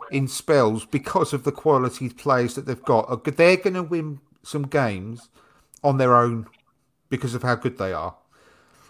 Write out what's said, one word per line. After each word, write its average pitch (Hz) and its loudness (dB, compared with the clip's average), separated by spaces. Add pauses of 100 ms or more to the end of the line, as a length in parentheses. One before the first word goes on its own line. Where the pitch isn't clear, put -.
in 135 -2
spells 120 0
because - -2
of 127 -6
the 143 -2
quality 131 0
of 117 -10
players 123 0
that 135 -10
they've 131 -8
got. 120 0
They're 170 4
gonna 185 -4
win 156 -6 (220)
some 143 -6
games 113 -4 (540)
on 139 2
their 127 6
own 117 2 (640)
because 123 -4
of 123 -6
how 123 2
good - -4
they 95 -4
are. 85 -8 (760)